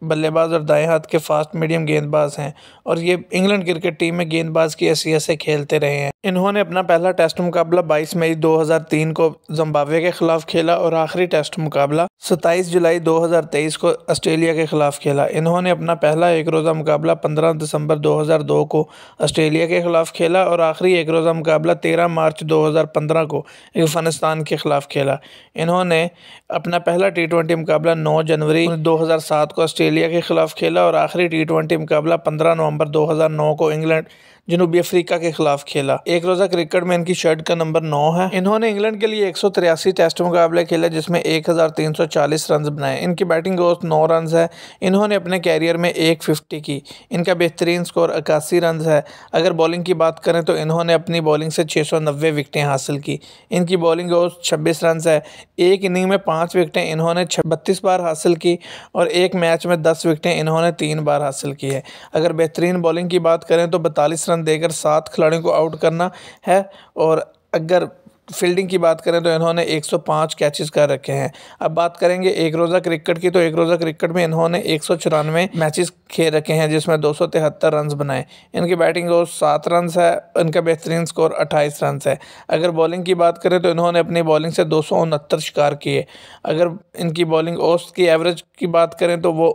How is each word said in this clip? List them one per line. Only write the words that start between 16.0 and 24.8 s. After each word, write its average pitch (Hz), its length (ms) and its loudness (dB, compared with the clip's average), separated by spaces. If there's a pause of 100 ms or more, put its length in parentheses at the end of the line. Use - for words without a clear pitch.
एक 165 180 0
रोज़ा 160 240 0
मुकाबला 156 480 0
पन्द्रह 156 340 0
दिसंबर 151 440 -2
दो 151 200 2
हज़ार 151 240 0
दो 147 220 0
को 156 220 -2 (340)
ऑस्ट्रेलिया 160 460 0
के 175 140 0
खिलाफ 165 300 0
खेला 175 340 2
और 170 180 0
आखिरी 180 320 2
एक 160 140 0
रोज़ा 165 240 2
मुकाबला 160 460 0
तेरह 165 300 0
मार्च 160 360 -2
दो 156 200 2
हज़ार 156 280 2
पन्द्रह 156 320 0
को 147 200 -6 (320)
अफगानिस्तान 160 680 0
के 151 140 -4
खिलाफ 147 260 0